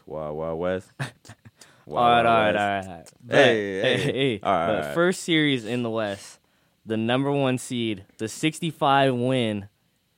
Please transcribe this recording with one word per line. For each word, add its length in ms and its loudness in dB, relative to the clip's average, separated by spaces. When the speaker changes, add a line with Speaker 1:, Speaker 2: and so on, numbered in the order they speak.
Speaker 1:
Wild 300 -8
Wild 220 -6
West. 360 -4
Speaker 2:
<laughs> 40 -14
Speaker 1:
Wild 180 0
Speaker 2:
All 60 4
right, 140 4
Speaker 1:
Wild 20 2
Speaker 2:
all 60 6
right, 220 4
Speaker 1:
West. 40 0
Speaker 2:
all 80 2
right, 220 -2
all 80 -14
right. 140 -20
But, 140 -4
Speaker 1:
Hey, 440 4
hey, 180 2
Speaker 2:
hey, 140 -2
hey, 300 0
Speaker 1:
all 100 2
right, 140 2
Speaker 2:
but 80 0
Speaker 1:
all 80 -2
right. 120 -8
Speaker 2:
first 280 0
series 420 0
in 200 -4
the 60 -4
West, 500 -6
the 120 -4
number 340 0
one 280 0
seed, 460 -6
the 80 -4
sixty-five 880 0
win, 540 -2